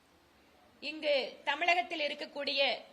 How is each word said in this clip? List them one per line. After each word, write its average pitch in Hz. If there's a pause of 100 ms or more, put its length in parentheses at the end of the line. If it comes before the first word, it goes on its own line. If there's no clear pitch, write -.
(800)
இங்கு 294
தமிழகத்தில் 339
இருக்கக்கூடிய 277 (140)